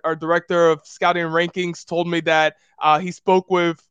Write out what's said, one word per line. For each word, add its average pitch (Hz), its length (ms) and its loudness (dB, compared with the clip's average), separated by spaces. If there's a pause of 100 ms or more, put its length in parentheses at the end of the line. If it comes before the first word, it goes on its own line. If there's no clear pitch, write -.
our 160 100 -2
director 170 560 2
of 151 140 0
scouting 175 400 -2
and 160 80 -6
rankings, 170 520 -4
told 170 240 -4
me 170 120 -2
that, 156 360 0 (220)
uh, 151 200 2
he 180 140 -8
spoke 185 380 0
with, 175 300 0 (100)